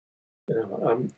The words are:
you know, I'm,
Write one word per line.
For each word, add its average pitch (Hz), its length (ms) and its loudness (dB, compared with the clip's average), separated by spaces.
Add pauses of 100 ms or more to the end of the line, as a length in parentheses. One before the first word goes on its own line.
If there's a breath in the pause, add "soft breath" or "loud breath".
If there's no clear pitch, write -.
(480)
you 131 80 0
know, 113 340 -2
I'm, 123 280 0